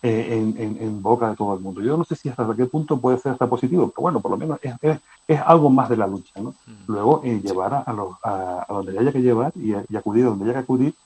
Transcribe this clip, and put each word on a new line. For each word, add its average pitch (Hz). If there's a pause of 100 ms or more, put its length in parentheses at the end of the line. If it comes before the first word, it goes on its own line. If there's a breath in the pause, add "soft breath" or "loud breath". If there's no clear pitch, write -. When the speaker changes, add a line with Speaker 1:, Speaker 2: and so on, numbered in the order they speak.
Speaker 1:
eh, 113
en, 110
en, 110
en 104
boca 110
de 104
todo 101
el 92
mundo. 95
Yo 131
no 170
sé 160
si -
hasta 123 (120)
qué 127
punto 147
puede 127
ser 131
hasta -
positivo, 131
pero -
bueno, -
por -
lo -
menos 156
es, 123
es, 151 (300 soft breath)
es 151
algo 156
más 131
de 120
la 107
lucha, 95
¿no? 107 (120)
Speaker 2:
Mm. 117 (140)
Speaker 1:
Luego, 110
eh, 120
Speaker 2:
Sí. 98
Speaker 1:
llevar 95
a, 143
a 123
los, 98 (100)
a, 92
a -
donde 95
haya 127
que 135
llevar 123
y, 110
y 101
acudir 110
a 127
donde 98
haya 120
que 135
acudir 131 (120)